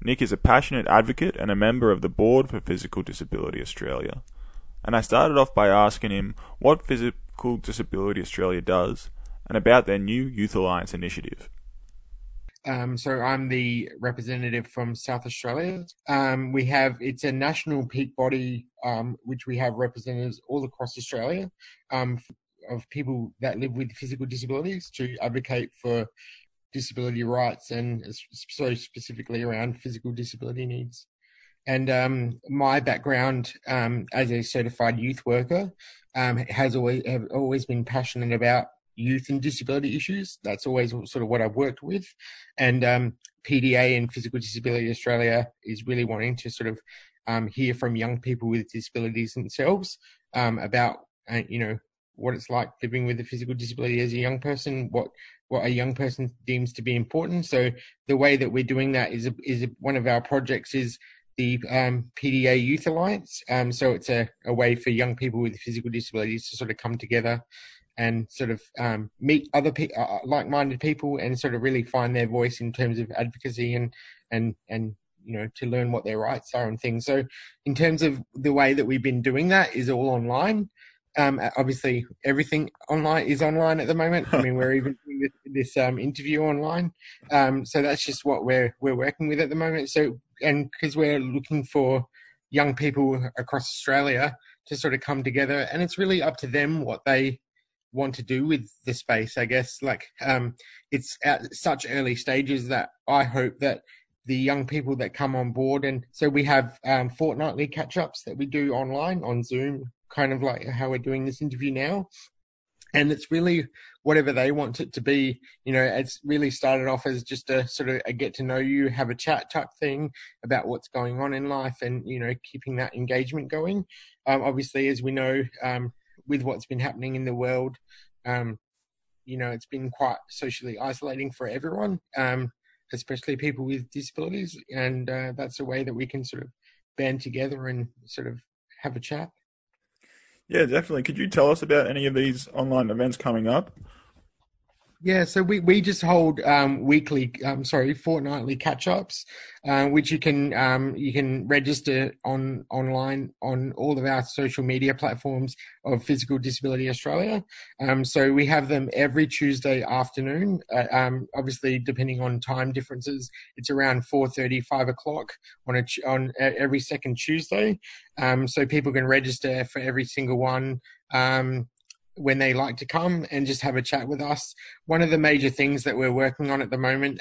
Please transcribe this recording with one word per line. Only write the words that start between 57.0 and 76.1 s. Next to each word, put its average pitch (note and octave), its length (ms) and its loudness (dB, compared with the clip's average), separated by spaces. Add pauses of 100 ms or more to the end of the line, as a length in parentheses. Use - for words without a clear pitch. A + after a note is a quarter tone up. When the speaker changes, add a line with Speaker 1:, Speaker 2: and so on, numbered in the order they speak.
Speaker 2:
So B2 260 2 (340)
the C#3 100 4
way C#3 200 6
that C3 160 0
we're C3 100 2
doing C3+ 300 0
that B2 180 2
is A#2 160 -4
a, B2 160 -4
is B2 220 -2
a, A#2+ 60 -4 (100)
one C3+ 160 0
of A#2+ 100 0
our A#2+ 140 4
projects C3 520 -2
is B2 280 -4 (360)
the, B2 220 2 (100)
um, B2+ 460 0
P C#3+ 160 -2
D C3 160 4
A B2+ 80 8
Youth B2+ 320 2
Alliance. F3+ 640 -2
Um, B2 220 2
so B2+ 180 2
it's F#2 180 -2
a, A#2 200 2 (180)
a A#2+ 80 0
way A#2+ 220 4
for A#2+ 140 -2
young A#2+ 260 2
people A#2+ 240 -2
with A2+ 180 -2
physical A#2 320 -8
disabilities A2+ 600 -4
to - 60 -14
sort A2+ 140 -6
of G#2+ 60 -4
come A#2 200 -6
together A#2 460 0 (540)
and A#2 320 0
sort A#2+ 220 -4
of, A2 100 -4 (200)
um, A2 280 -2 (120)
meet C#3+ 340 2
other D3 160 4
pe-, C#3 260 -4
uh, A#2 40 -2
uh, G2+ 240 -2
like-minded C3+ 560 0
people D3 380 -2
and B2+ 200 -2
sort B2+ 160 -2
of A2+ 80 -4
really C3 220 2
find B2 320 0
their A#2+ 100 2
voice A#2+ 340 0
in A#2 120 -6
terms A#2 260 0
of A2+ 140 -4
advocacy A#2+ 640 -4
and, A#2+ 180 -4 (380)
and, A2+ 240 -2 (120)
and, A2 280 -6 (280)
you A2+ 80 -12
know, A2 220 -6
to B2+ 120 -8
learn B2 260 0
what A2+ 120 -2
their A2 140 -2